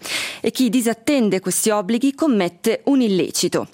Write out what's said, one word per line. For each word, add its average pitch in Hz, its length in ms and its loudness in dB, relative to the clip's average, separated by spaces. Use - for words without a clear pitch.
e 226 120 -2
chi 254 180 0
disattende 220 720 0
questi 190 300 -2
obblighi 226 440 0
commette 214 720 0
un 277 160 2
illecito. 175 720 0